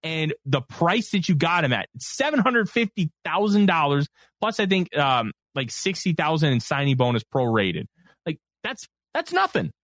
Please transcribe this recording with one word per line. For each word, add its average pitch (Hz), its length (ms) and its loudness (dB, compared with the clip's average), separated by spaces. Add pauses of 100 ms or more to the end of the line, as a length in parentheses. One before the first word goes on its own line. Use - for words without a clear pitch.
and 160 300 -4 (100)
the 135 160 0
price 175 500 0
that 196 180 -2
you 185 60 4
got 165 300 2
him 127 80 2
at, 101 160 0 (100)
seven 294 400 -2
hundred 233 320 2
fifty 202 400 -2 (140)
thousand 202 420 2
dollars, 143 420 2 (320)
plus 220 200 -2
I 202 60 0
think, 185 300 0
um, 127 360 2 (220)
like, 131 160 -6
sixty - 420 -4
thousand 156 400 2
in 120 80 2
signing 139 360 0
bonus 123 280 2
prorated. 107 640 0 (380)
Like, 165 140 -6 (240)
that's, - 240 -8 (280)
that's 330 180 -4
nothing. 349 400 0 (120)